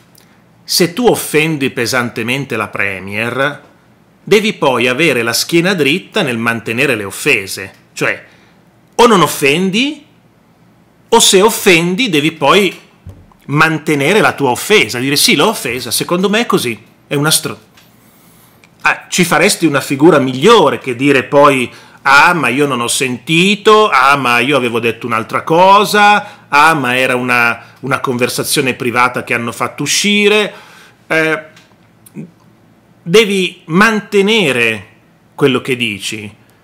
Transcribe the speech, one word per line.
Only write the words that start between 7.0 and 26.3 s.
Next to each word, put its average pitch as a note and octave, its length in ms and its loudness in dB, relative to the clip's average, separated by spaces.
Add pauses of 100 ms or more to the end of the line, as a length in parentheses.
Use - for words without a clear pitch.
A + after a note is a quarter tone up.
offese. G2 720 -6 (180)
Cioè, A#2 320 -6 (680)
o A#3 120 4
non G#3 140 4
offendi, F3+ 840 -2 (1000)
o A3+ 120 4
se F#3+ 220 4
offendi F#3 640 2
devi D#3 240 0
poi E3 480 0 (680)
mantenere D3+ 720 0
la C3 120 2
tua C3+ 180 -2
offesa, B2+ 480 0
dire: C#3 180 -2
"Sì, - 180 2
l'ho D#3 140 2
offesa, B2 420 -6
secondo F3+ 400 -2
me G#3+ 100 0
è A#3 60 -4
così, A#2 340 -4 (260)
è D3+ 100 -8
una D3 140 0
str-". A#2 280 -4 (1200)
Ah, - 260 -4
ci F3+ 160 0
faresti E3+ 420 0
una C#3+ 140 0
figura D3 380 4
migliore C3 600 2
che B2 180 -8
dire C3+ 280 2
poi: C#3+ 460 2 (320)
"Ah, C#3+ 300 4
ma C#3+ 160 -2
io C#3 180 0
non B2+ 140 -2
ho A#2+ 80 -4
sentito, G3 1000 2
ah, C#3 260 4
ma A#2+ 220 0
io C3+ 180 0
avevo A#2 240 -2
detto A#2 260 -4
un'altra A#2 360 -4
cosa, G3+ 1080 2